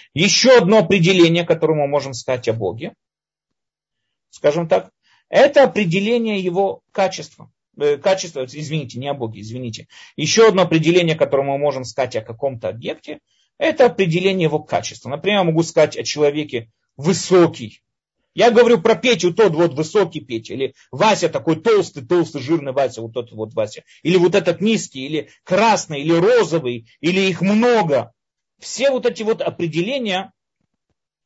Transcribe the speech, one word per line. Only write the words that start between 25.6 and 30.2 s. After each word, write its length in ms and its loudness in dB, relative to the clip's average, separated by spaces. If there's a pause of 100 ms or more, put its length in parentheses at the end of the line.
или 120 0
розовый, 760 0 (120)
или 220 0
их 200 -2
много. 680 2 (480)
Все 300 -2
вот 160 -2
эти 160 -4
вот 200 -2
определения — 920 -6 (920)